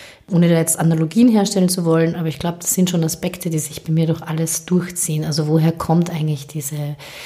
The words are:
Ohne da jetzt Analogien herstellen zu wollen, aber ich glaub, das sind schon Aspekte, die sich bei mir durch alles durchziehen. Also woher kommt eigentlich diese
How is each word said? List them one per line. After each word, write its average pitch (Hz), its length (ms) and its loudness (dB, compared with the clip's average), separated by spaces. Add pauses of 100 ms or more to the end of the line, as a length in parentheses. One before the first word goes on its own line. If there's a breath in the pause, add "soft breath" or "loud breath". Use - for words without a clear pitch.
(320 loud breath)
Ohne 170 160 4
da 170 120 4
jetzt 165 180 0
Analogien 160 500 4
herstellen 202 420 4
zu 180 160 -2
wollen, 165 280 2
aber 165 140 -4
ich 156 100 -4
glaub, 170 220 -6
das - 160 -4
sind 185 160 4
schon 170 120 0
Aspekte, 175 460 -4
die 160 80 -2
sich - 260 -8
bei 160 80 -6
mir 160 140 2
durch 160 160 -2
alles 160 440 -4
durchziehen. 160 600 -2
Also 151 220 -2
woher 160 240 4
kommt 170 400 0
eigentlich 151 340 -4
diese 147 500 -8 (300 loud breath)